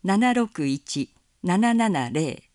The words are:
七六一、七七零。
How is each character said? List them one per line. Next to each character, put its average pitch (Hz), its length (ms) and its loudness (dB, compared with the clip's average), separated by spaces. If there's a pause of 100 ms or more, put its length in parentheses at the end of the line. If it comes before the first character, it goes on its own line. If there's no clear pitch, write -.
七 220 300 2
六 220 320 -2
一、 139 480 -4 (300)
七 208 300 2
七 190 360 0
零。 147 340 -4 (120)